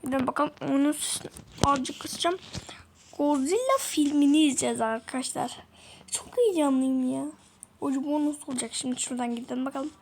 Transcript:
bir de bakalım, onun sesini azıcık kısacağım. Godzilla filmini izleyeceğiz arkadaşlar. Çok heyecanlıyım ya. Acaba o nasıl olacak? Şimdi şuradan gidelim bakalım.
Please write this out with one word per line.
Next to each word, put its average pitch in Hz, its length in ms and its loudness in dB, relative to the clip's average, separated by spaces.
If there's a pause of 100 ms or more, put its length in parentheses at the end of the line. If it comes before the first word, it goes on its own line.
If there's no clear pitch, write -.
bir 254 80 0
de 262 140 2
bakalım, 294 260 0 (100)
onun 277 300 2
sesini - 380 -4 (340)
azıcık 277 360 0
kısacağım. 349 380 -2 (800)
Godzilla 311 600 2
filmini 285 600 4
izleyeceğiz 254 420 2
arkadaşlar. 233 760 -4 (520)
Çok - 160 -8 (100)
heyecanlıyım 269 800 4
ya. 269 100 -4 (580)
Acaba 277 260 -2
o 294 180 0
nasıl 294 260 -4
olacak? 240 220 -6
Şimdi 254 260 -4
şuradan 240 360 -4
gidelim 254 300 -6
bakalım. 277 240 -6 (100)